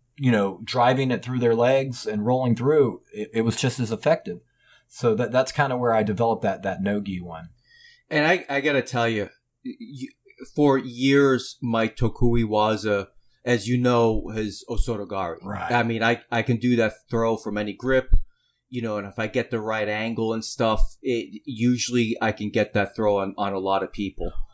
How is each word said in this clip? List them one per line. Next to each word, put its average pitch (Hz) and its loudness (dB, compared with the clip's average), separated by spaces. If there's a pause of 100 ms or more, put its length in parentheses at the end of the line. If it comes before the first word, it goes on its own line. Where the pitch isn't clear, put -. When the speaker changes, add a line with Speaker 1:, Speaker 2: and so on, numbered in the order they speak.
(180)
Speaker 1:
you 127 2
know, 98 0
driving 127 2
it 104 -4
through 127 -4
their 117 4
legs 131 2
and 107 -2
rolling 127 2
through, 135 2 (120)
it, 107 -8
it 113 0
was 113 0
just 127 -2
as 117 -2
effective. 107 -2 (480)
So 113 0
that, 113 -2
that's 131 0
kinda 135 0
where 120 0
I 110 4
developed 110 0
that, 95 -4
that 92 -4
no-gi 101 -4
one. 82 -14 (580)
Speaker 2:
And 151 0
I, 180 2
I 139 -2
gotta 139 0
tell 120 -2
you, 107 -2 (360)
y-, 254 -10
y-, - -16
for 143 4
years, 131 2
my 113 0
Tokui 117 2
Waza, 107 0 (380)
as 117 0
you 123 2
know, 117 2
is 107 -6
Osorogari. 101 -4
Speaker 1:
Right. 98 -8
Speaker 2:
I 117 2
mean, 113 -2
I, 117 2
I 117 -2
can 120 0
do 123 2
that 110 2 (140)
throw 113 0
from 104 -6
any 107 -4
grip, 127 2 (560)
you 123 -8
know, 110 -4
and 98 -8
if 98 -12
I 110 -2
get 117 -2
the 113 -2
right 107 -2
angle 113 -2
and 113 -4
stuff, - 0
it, 117 -4
usually 120 0
I 110 0
can 104 -4
get 104 -2
that 101 -2
throw 104 2
on, 98 -4
on 101 -4
a 98 -4
lot 95 0
of 92 -10
people. 92 -6 (220)